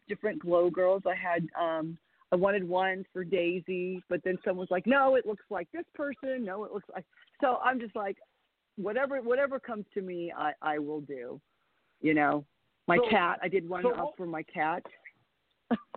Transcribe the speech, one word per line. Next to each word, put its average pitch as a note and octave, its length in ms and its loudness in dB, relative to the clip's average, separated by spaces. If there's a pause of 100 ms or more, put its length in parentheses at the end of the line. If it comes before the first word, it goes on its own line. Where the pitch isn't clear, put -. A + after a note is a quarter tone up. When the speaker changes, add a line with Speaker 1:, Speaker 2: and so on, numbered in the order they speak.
Speaker 1:
different G3+ 320 -4
Glow F3 300 4
Girls. F#3 360 2
I F3+ 80 0
had, F3+ 320 -2 (120)
um, E3 380 0 (360)
I F#3 40 4
wanted G3 320 2
one F#3+ 440 0
for F#3 100 -6
Daisy, F3+ 840 -2
but F3 160 -2
then F#3 200 -2
someone's F#3 280 -2
like, F3+ 140 0
"No, C4+ 280 6
it B3 100 4
looks G#3 240 -6
like F3+ 240 -6
this E4+ 120 -10 (100)
person. C4+ 500 -6
No, G3 200 -6
it - 100 -12
looks G3+ 180 -10
like," F#3+ 120 -10 (360)
so B3+ 240 2
I'm B3+ 140 2
just A#3 160 -10
like, G3+ 220 -4 (600)
whatever, B3+ 460 -2
whatever C4 380 0
comes G#3+ 240 -8 (100)
to G3+ 80 -4
me, F3 340 -6
I, D3 240 -2
I D3+ 200 -2
will D3+ 220 -6
do. C#3 380 -10 (640)
You D#3 120 4
know, D3 300 4 (440)
my F3 80 8
Speaker 2:
So, A#3+ 120 6
Speaker 1:
cat, F#3 320 4
I - 80 -4
did E3+ 200 0
one F3+ 160 -4
Speaker 2:
so B3 80 4
Speaker 1:
up - 60 -4
Speaker 2:
what G3 180 -4
Speaker 1:
for F#3 100 -8
my E3 160 -6
cat. D#3+ 400 -2 (880)
<laughs> A#3 60 2 (200)